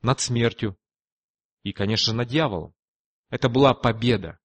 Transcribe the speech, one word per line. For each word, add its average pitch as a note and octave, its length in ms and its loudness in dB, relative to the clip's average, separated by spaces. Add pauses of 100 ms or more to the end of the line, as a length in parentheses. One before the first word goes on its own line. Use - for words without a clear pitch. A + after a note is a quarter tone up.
над B2 160 0
смертью A#2 580 -2 (840)
и, G2 100 -8
конечно G#2+ 380 0
же, A2 40 -2
над A#2+ 120 -2
дьяволом. A#2 460 -2 (580)
Это B2+ 180 0
была C3 240 4
победа. A2+ 720 0